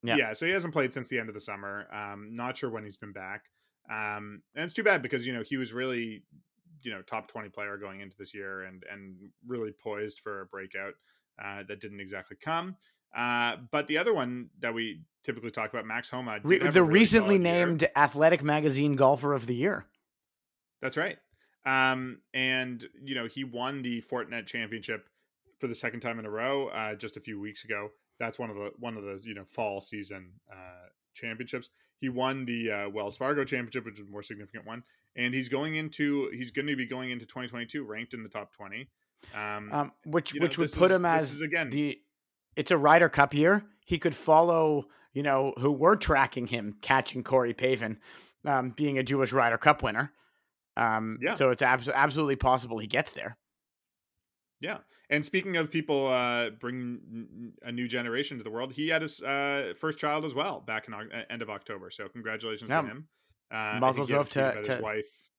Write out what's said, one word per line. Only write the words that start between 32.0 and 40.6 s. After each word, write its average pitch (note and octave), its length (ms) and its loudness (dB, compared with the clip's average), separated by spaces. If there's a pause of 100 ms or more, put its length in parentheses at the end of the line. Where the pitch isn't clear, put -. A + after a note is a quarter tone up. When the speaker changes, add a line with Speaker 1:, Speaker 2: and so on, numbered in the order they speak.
Speaker 2:
won B2+ 380 0
the, A#2 260 -2
uh, G2+ 180 -4
Wells G#2 280 -6
Fargo C#3 260 0
Championship, B2 400 -4
which G#2+ 160 -14
is G2+ 80 -18
a - 20 -20
more G2+ 140 -12
significant G#2 420 -14
one. A#2 180 -12 (340)
And B2 160 0
he's B2+ 160 -2
going D3 260 -2
into, D3 560 -2
he's A#2+ 200 -10
gonna C#3+ 260 -2
be B2+ 80 -4
going B2+ 240 -6
into A#2+ 160 -8
twenty B2 240 -10
twenty-two A#2+ 340 -8
ranked A2 300 -10
in A#2 100 -10
the G#2+ 60 -14
top G#2 240 -10
twenty. G#2+ 360 -12 (460)
Um, G#2 380 -6
Speaker 1:
Um, D3 180 -2 (140)
which, D#3 280 -2
Speaker 2:
you D3 60 -6
know, E3+ 60 4
Speaker 1:
which - 120 0
would D#3+ 120 0